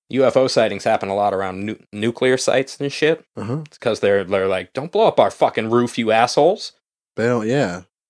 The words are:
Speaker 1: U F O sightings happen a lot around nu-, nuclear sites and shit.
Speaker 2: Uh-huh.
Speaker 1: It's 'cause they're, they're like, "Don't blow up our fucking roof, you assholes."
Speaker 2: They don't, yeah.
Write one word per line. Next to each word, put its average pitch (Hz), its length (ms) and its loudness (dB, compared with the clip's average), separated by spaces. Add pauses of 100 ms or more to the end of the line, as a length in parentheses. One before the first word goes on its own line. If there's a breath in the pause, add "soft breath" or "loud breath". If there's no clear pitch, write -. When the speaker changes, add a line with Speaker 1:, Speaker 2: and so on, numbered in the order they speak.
Speaker 1:
U 131 160 2
F 117 120 2
O 131 100 4
sightings 104 360 0
happen 107 260 0
a 98 60 -2
lot 101 180 0
around 95 320 -6
nu-, 107 140 -8 (140)
nuclear 120 440 0
sites - 420 -2
and 143 120 -6
shit. 160 320 -2 (140)
Speaker 2:
Uh-huh. 113 280 -6
Speaker 1:
It's - 120 -20
'cause 110 240 -2
they're, 101 220 2
they're 95 240 -2
like, 92 260 -4
"Don't 143 180 -8
blow 214 160 4
up - 120 0
our 101 120 4
fucking 113 380 0
roof, 120 280 0
you 110 140 0
assholes." 143 600 2 (420)
Speaker 2:
They 113 120 -2
don't, 113 200 0
yeah. 110 340 0 (280)